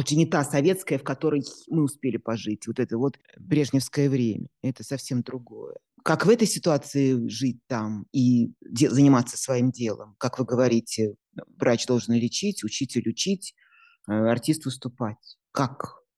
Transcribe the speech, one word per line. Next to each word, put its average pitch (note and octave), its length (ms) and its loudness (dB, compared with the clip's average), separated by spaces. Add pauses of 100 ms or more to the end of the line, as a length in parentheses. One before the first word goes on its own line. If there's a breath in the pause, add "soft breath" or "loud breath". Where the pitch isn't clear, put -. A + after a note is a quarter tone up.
случае, D3+ 140 2
не E3 60 4
та D#3+ 200 0
советская, D3+ 520 0
в C3 60 -10
которой D3 400 -2 (240)
мы D#3 160 2
успели C3 320 -2
пожить. G#2+ 500 -6
Вот A#2 140 -6
это A#2 180 -2
вот C3+ 220 -2 (180)
брежневское C#3 720 0
время. B2 380 0 (160)
Это B2+ 220 -6
совсем C3 360 -6
другое. A#2 540 -14 (260)
Как D#3 240 2
в F3+ 40 8
этой A#3 180 6
ситуации C3 800 0
жить A#2+ 400 -4
там G#2+ 460 -6
и B2 480 4
де-, B2+ 280 0
заниматься C3 480 6
своим B2+ 340 0
делом? G#2+ 460 -6
Как - 220 -4
вы B2 60 0
говорите, A#2 720 2 (440)
врач A#2+ 280 2
должен A#2 260 0
лечить, A#2+ 500 -2
учитель A#2 460 -4
учить, F#3 440 -6 (560 soft breath)
э, G#2 40 -2
артист A#2 520 0
выступать. - 720 -10 (160)
Как? - 480 -6 (160)